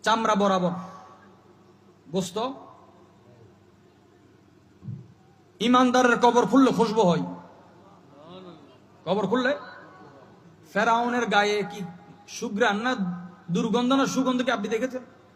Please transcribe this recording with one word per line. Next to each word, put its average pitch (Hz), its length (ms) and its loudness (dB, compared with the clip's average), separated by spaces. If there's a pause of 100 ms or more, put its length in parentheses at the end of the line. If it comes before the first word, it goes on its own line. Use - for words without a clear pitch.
চামড়া 220 320 0
বরাবর 190 360 0 (1400)
গোস্ত, 208 380 -6 (3000)
ইমানদারের 247 600 4
কবর 240 260 4
খুললে 254 260 6
খুশবু 220 300 0
হয়। 175 200 4 (1800)
কবর 196 220 -2
খুললে 254 300 -2 (1160)
ফেরাউনের 233 520 0
গায়ে 208 460 0
কি 202 100 -12 (460)
সুঘ্রাণ 220 500 -2
না 240 180 -2 (560)
দুর্গন্ধ 240 420 0
না 269 120 2
সুগন্ধ 254 360 0
কি 247 100 -2
আপনি 208 160 -4
দেখেছেন, 247 340 -4 (340)